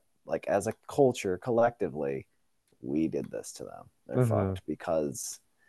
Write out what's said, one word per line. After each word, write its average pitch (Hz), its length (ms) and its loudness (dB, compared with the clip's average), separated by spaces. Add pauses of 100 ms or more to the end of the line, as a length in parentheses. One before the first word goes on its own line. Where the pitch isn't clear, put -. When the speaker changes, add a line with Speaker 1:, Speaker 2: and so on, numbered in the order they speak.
(260)
Speaker 1:
like, - 220 -4
as 95 200 2
a 113 60 -2 (140)
culture, 123 520 4
collectively, 82 880 0 (540)
we 73 280 0
did 67 220 -4
this - 220 -10
to - 120 -12
them. 50 240 -16 (180)
They're - 120 0
Speaker 2:
Mm-hmm. - 20 -
Speaker 1:
fucked 101 460 2
because 78 720 -4 (300)